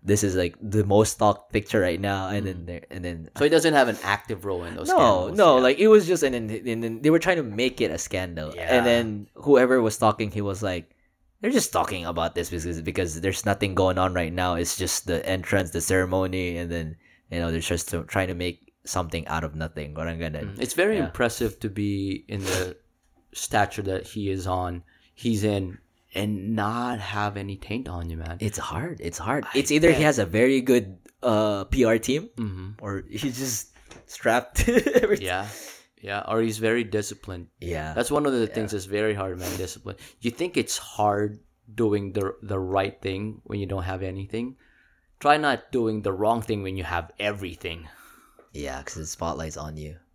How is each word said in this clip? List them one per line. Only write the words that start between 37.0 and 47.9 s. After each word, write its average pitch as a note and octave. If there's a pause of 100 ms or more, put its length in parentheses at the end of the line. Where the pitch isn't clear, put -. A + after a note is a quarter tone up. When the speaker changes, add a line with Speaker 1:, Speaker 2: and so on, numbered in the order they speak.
Speaker 1:
Yeah. D#2+
Speaker 2:
That's A#2
one D3
of C#3
the B2
Speaker 1:
Yeah. A2
Speaker 2:
things G#2+
that's G2
very G#2
hard, F#2+
man, F2+
discipline. F#2 (240)
You A#2
think F3
it's A#2
hard G#2 (340)
doing G#2
the, G2
the G2+
right G2
thing G#2
when G#2
you G2
don't F#2
have F#2
anything? G2 (640)
Try D3
not C#3+
doing A2
the G2+
wrong G#2+
thing G#2+
when F#2+
you F#2+
have E2+
everything. F2+ (680)